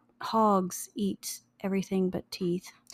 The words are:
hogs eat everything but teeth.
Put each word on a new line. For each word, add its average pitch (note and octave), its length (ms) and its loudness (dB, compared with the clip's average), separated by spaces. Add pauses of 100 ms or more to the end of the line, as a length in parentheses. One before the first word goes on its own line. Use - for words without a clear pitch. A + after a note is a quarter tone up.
(220)
hogs G3+ 720 2
eat - 460 -4 (200)
everything F#3+ 480 0
but - 220 -6
teeth. F3+ 400 -4 (220)